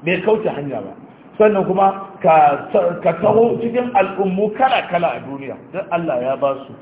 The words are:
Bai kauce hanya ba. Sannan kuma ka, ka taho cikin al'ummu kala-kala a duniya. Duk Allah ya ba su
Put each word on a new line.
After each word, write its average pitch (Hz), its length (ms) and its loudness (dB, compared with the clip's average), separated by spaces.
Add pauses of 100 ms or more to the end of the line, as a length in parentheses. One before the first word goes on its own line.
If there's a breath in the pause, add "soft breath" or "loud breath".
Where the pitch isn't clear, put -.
Bai 180 160 0
kauce 208 280 0
hanya 143 340 -8
ba. 92 100 -14 (440 loud breath)
Sannan 208 280 4
kuma 196 460 0 (100)
ka, 156 460 4 (340)
ka 170 160 2
taho 220 420 2
cikin 233 320 -2
al'ummu 190 600 0
kala-kala 175 640 0
a 127 40 -10
duniya. 131 360 -12 (140)
Duk - 200 -10
Allah 160 320 -2
ya 131 140 -2
ba 135 320 -4
su 117 140 -18